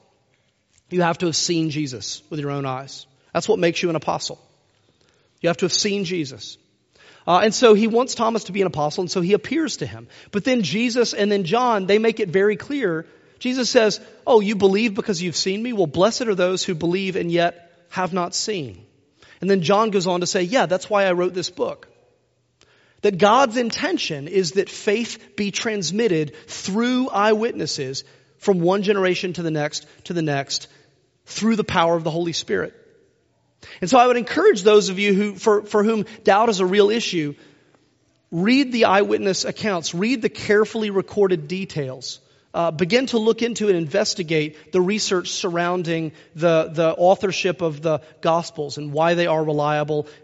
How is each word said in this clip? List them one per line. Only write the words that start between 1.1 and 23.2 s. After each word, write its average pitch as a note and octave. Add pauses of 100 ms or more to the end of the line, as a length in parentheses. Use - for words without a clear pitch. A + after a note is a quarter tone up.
to F3+
have D#3
seen D#3+
Jesus C3+
with D#3
your C#3+
own C#3+
eyes. C3+ (280)
That's E3
what G3+
makes E3+
you F3+
an E3
apostle. - (1000)
You E3
have E3+
to F#3+
have -
seen G3+
Jesus. D3 (720)
Uh, F3+
and A3
so A3+
he A3
wants A#3
Thomas A3+
to F#3
be G3+
an F#3
apostle, D3+
and F3
so F#3+
he F3+
appears D4+
to D3
him. A2+ (220)
But G3+
then B3+
Jesus A3+
and G#3
then G3+
John, G#3+
they G3+
make A3+
it G3
very G3
clear. F#3+ (320)
Jesus B3+
says, A3 (260)
"Oh, G#3+
you G#3
believe G3
because F#3+
you've F3
seen G3
me? B3
Well, G3
blessed G3+
are G#3
those F3+
who F#3+
believe F3
and F3
yet E3+ (200)
have F3+
not F3
seen." C3 (540)
And F3+
then G3
John G3+
goes F#3
on F3
to F3
say, F#3
"Yeah, G3
that's F3+
why G3+
I F#3+
wrote F3+
this F3+
book." - (1120)
That G3+
God's A3